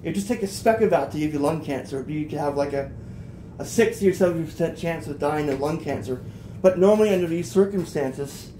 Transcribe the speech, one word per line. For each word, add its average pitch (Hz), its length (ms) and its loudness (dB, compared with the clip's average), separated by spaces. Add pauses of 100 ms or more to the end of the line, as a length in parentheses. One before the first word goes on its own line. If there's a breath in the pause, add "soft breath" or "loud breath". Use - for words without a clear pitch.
it 160 100 -4
just - 140 -2
take 240 160 -2
a 196 40 -4
speck 226 340 2
of 185 100 4
that 147 200 2
to 151 60 -6
give 151 160 0
you 143 60 -2
lung 151 260 0
cancer. 135 420 -6
You 151 200 -4
could 147 100 -6
have, 147 180 -2
like, 143 180 0
a, 139 180 -4 (680 loud breath)
a - 80 -8
sixty 214 420 2
or 175 60 6
seventy 170 320 2
percent 160 320 -4
chance 165 300 -4
of 147 100 -8
dying 147 320 0
of 131 120 -2
lung 156 220 -2
cancer. 127 380 -4 (400 loud breath)
But 185 180 6
normally 214 340 8
under 180 140 2
these 170 220 -2
circumstances 160 1120 0